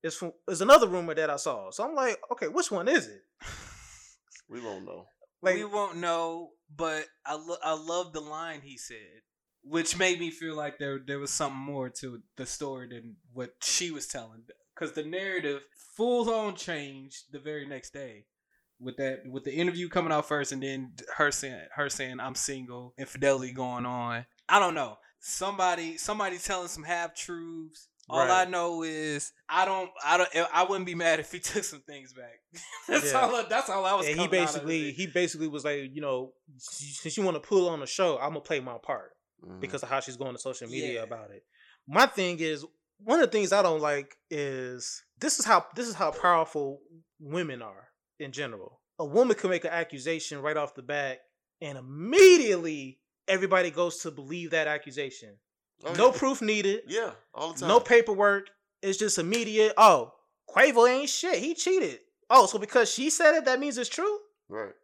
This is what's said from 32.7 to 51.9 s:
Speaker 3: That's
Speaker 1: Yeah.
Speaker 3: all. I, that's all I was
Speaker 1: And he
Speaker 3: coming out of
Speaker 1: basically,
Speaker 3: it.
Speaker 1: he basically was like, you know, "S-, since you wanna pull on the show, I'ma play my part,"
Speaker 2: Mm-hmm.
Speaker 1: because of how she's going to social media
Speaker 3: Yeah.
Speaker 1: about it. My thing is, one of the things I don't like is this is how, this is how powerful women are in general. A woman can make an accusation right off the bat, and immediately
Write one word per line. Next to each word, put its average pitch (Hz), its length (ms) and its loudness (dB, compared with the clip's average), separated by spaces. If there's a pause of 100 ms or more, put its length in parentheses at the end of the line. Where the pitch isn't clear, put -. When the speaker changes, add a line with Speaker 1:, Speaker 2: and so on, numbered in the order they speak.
Speaker 3:
That's 294 240 0
Speaker 1:
Yeah. 254 80 4
Speaker 3:
all. 240 160 2
I, 233 140 0
that's 240 200 0
all 190 160 -2
I 190 100 4
was 180 120 0
Speaker 1:
And 151 100 0
he 175 80 2
Speaker 3:
coming 185 140 2
out 170 80 2
of 151 60 -2
Speaker 1:
basically, 151 360 -4
Speaker 3:
it. 135 60 -10
Speaker 1:
he 185 120 -6
basically 160 420 -2
was 143 160 -8
like, 139 280 -4
you 147 80 -10
know, 131 300 -4 (240)
"S-, 139 460 -14
since 156 160 -6
you 214 60 0
wanna 165 180 0
pull 190 260 2
on 160 140 -4
the 135 40 -8
show, 165 320 0
I'ma 147 220 -4
play 143 220 -4
my 127 160 -10
part," 113 340 -8 (340)
Speaker 2:
Mm-hmm. 92 140 -16
Speaker 1:
because - 240 -8
of - 60 -12
how 135 100 0
she's 127 160 -8
going 127 180 -8
to 123 60 -12
social 123 300 -10
media 123 260 -6
Speaker 3:
Yeah. 113 80 -6
Speaker 1:
about 107 280 -12
it. 101 120 -20 (420)
My 180 220 4
thing 180 320 -4
is, 156 260 -4 (320)
one 226 240 2
of 269 80 4
the - 80 -4
things 196 160 2
I 202 80 6
don't 170 180 2
like 143 380 -4 (140)
is 131 720 -8 (160)
this - 200 -2
is - 60 0
how, 202 300 6
this 233 120 -4
is 226 80 -6
how 156 160 0
powerful 151 720 0 (380)
women 151 420 -6
are 104 260 -16 (320)
in 147 140 -12
general. 117 480 -10 (160)
A 165 80 -4
woman 214 320 4
can 190 140 -2
make 175 120 0
an 165 80 -4
accusation 156 680 -6
right 151 160 -2
off 147 180 -4
the 139 60 -16
bat, 135 380 -4 (420)
and 143 160 -10
immediately 165 1200 6 (280)